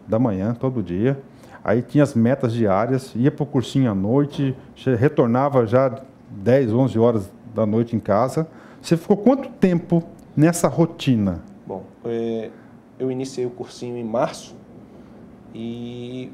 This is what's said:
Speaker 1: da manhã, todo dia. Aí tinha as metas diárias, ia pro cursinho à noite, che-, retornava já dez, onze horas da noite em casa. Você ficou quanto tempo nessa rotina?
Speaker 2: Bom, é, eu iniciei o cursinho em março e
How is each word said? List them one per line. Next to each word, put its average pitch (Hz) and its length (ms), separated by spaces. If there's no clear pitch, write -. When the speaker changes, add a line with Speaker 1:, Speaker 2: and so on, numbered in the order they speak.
Speaker 1:
da 110 100
manhã, 110 400
todo 127 240
dia. 101 380
Aí 113 200
tinha 143 240
as - 80
metas 117 400
diárias, 117 640
ia 127 120
pro 147 160
cursinho 131 460
à 101 40
noite, 131 600
che-, 131 220
retornava 131 720
já 127 260
dez, 113 420
onze 117 260
horas 113 320
da 110 120
noite 113 320
em - 20
casa. 131 480
Você - 140
ficou 196 220
quanto 262 320
tempo 175 520
nessa 165 320
rotina? 120 720
Speaker 2:
Bom, 95 180
é, 113 440
eu 131 140
iniciei 127 340
o 123 40
cursinho 120 480
em 117 80
março 117 500
e 120 800